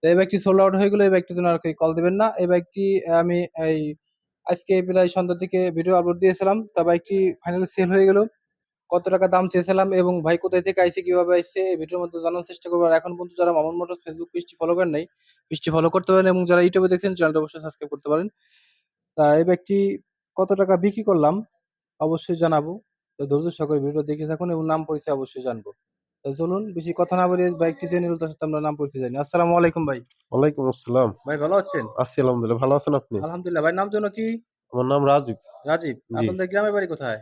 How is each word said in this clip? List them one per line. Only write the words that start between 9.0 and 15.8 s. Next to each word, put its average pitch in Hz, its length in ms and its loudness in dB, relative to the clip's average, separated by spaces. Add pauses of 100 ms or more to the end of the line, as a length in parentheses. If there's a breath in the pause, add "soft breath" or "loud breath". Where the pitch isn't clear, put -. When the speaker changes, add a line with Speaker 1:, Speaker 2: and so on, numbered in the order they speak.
Speaker 1:
টাকা 185 200 2
দাম 185 200 2
চেয়েছিলাম 190 440 2
এবং 180 300 2
ভাই 165 160 2
কোথায় 180 240 0
থেকে 185 180 -2
আইছে, 180 220 2
কিভাবে 180 320 2
আইছে, 175 260 0
এই 185 160 0
ভিডিওর 160 260 -6
মধ্যে 170 180 -8
জানার 170 220 -4
চেষ্টা 175 280 -14
করবো। 175 140 2
আর 165 80 4
এখন 175 240 0
পর্যন্ত 175 220 -12
যারা 175 140 2
মামুন 160 240 0
মোটরস 175 300 -6
Facebook 165 260 -12
পেজটি 175 280 -10
ফলো 165 140 0
করেন 180 140 0
নাই, 156 180 -4 (420)
পেজটি 160 220 -6
ফলো 160 200 2